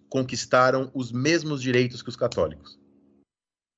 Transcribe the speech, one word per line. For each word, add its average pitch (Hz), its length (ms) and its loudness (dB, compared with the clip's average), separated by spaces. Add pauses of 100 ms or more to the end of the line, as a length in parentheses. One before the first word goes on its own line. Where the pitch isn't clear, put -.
conquistaram 131 840 2
os 123 180 -6
mesmos 147 480 0
direitos 127 440 0
que - 60 -10
os - 60 -12
católicos. - 640 -4 (1000)